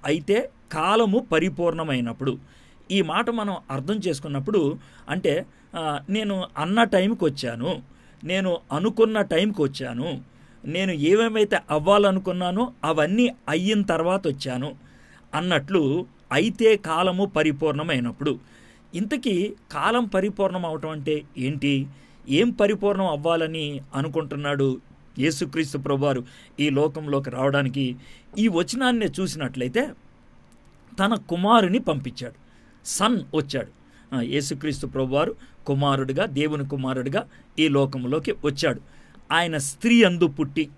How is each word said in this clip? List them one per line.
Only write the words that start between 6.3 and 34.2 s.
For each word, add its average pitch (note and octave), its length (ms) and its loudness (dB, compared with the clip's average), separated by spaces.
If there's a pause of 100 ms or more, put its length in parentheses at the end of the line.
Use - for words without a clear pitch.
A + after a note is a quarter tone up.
అన్న F#3 260 2
టైంకి G3+ 420 2
వచ్చాను, C#3 560 -2 (420)
నేను F#3 340 -2 (140)
అనుకున్న A3 500 2
టైంకి F3+ 400 0
వచ్చాను, C3+ 600 -4 (440)
నేను F3+ 260 -2
ఏమేమైతే G#3 680 2 (120)
అవ్వాలనుకున్నానో F#3+ 1000 2 (100)
అవన్నీ F3 520 2 (140)
అయిన F#3+ 320 2
తర్వాత F#3 460 0
వచ్చాను B2+ 480 -6 (600)
అన్నట్లు, D#3+ 680 0 (260)
అయితే G#3+ 440 4
కాలము F3+ 500 0
పరిపూర్ణమైనప్పుడు. D3 1120 0 (560)
ఇంతకీ G#3 580 -2 (180)
కాలం A3 340 0
పరిపూర్ణం F#3+ 600 -2
అవటం D#3 240 -6
అంటే D3+ 340 -4 (140)
ఏంటి, C#3 500 -2 (420)
ఏం F3+ 200 4
పరిపూర్ణం G3+ 560 2
అవ్వాలని D#3+ 760 -2 (140)
అనుకుంటున్నాడు C#3+ 840 -2 (380)
యేసుక్రీస్తు D3+ 580 0
ప్రభువారు C#3 460 0 (360)
ఈ D3 100 2
లోకంలోకి C#3 600 0
రావడానికి? C3 680 0 (420)
ఈ G#3+ 100 4
వచనాన్నే A3+ 580 0 (140)
చూసినట్లయితే D#3 680 -2 (1120)
తన G3+ 160 2
కుమారుని G3 640 4
పంపించాడు, C3+ 540 -4 (520)
సన్ A3 340 0 (160)
వచ్చాడు. C#3+ 320 -2 (480)
ఆ, B2 60 -2